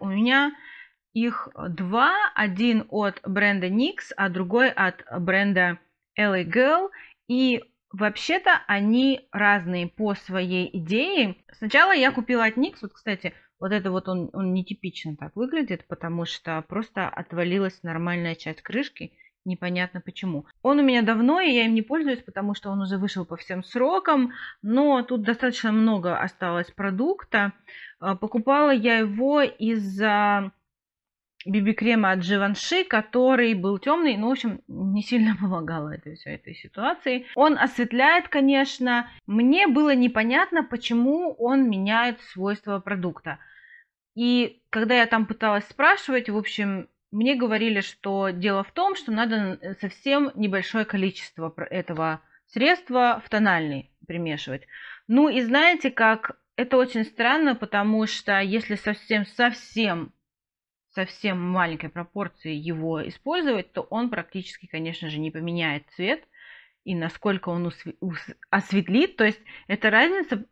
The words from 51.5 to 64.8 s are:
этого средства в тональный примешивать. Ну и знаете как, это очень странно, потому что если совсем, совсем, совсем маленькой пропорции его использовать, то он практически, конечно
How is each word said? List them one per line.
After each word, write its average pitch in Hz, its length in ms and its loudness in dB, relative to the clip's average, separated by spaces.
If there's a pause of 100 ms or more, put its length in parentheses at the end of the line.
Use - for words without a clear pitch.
этого 160 560 -4 (240)
средства 247 800 0
в - 40 -20
тональный 165 600 0 (160)
примешивать. 156 600 -8 (400)
Ну 269 200 6
и 254 140 0
знаете 294 500 2
как, 220 460 2 (180)
это 254 220 2
очень 247 260 2
странно, 254 520 2
потому 214 500 0
что 202 360 -2
если 208 340 -2
совсем, 208 500 -2
совсем, 214 880 -2 (800)
совсем 190 480 -6
маленькой 175 480 -2
пропорции 175 640 -10
его 160 540 -6
использовать, 277 640 -4
то 180 100 -6
он 240 280 -6
практически, 180 580 -10
конечно 165 420 -8